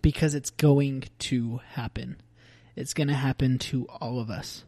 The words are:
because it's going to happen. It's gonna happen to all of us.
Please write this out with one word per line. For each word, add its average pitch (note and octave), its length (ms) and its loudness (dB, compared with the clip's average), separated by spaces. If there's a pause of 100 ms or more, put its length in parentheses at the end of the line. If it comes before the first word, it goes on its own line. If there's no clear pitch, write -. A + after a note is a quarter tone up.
because D#3 320 4
it's C#3+ 160 -4
going C#3 540 4 (160)
to A#2 400 -2 (140)
happen. - 460 -10 (600)
It's - 140 -8
gonna C#3+ 200 0
happen C3 460 2
to B2+ 280 -4
all B2 340 -6
of A2 80 -6
us. - 380 -10